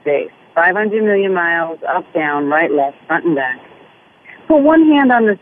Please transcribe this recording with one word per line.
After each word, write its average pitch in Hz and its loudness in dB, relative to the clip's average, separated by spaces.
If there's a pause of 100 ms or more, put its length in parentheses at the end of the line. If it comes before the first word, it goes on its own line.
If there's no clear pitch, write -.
space, 143 -4 (240)
five 180 0
hundred 214 -2
million 196 0
miles, 170 -4
up, 180 -4 (100)
down, 147 -4
right, 156 0
left, 139 -2 (120)
front 160 -4
and 165 0
back. 131 -6 (840)
Put 302 4
one 320 4
hand 285 4
on 233 2
the 208 0